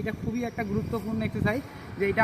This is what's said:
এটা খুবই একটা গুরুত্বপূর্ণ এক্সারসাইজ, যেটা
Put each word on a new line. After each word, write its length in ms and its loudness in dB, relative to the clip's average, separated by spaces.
এটা 200 -2
খুবই 280 -2
একটা 220 -4
গুরুত্বপূর্ণ 520 -2
এক্সারসাইজ, 400 2
যেটা 260 4